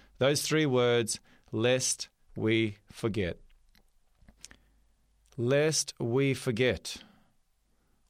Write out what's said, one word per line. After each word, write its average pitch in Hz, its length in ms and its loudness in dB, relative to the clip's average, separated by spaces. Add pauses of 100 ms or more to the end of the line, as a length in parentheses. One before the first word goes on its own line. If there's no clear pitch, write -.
(180)
Those 139 240 2
three 156 220 0
words, 120 540 2 (320)
"Lest 123 580 0 (280)
we 110 400 0 (100)
forget." 98 520 -4 (2000)
Lest 143 600 0
we 131 360 0
forget. 120 640 -2 (1120)